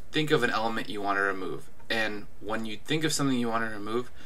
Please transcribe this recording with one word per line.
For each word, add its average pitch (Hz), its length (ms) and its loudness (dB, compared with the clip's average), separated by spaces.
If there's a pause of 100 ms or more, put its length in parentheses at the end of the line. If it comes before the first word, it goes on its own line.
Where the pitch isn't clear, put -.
(120)
think 151 180 2
of 131 140 4
an 120 60 4
element 113 380 0
you 104 140 -4
wanna 101 200 2
remove. 95 460 0 (220)
And 104 380 0 (120)
when 110 240 -2
you 107 120 -4
think 156 260 0
of 151 100 2
something 135 240 2
you 120 120 2
wanna 113 220 0
remove, 107 420 -2 (140)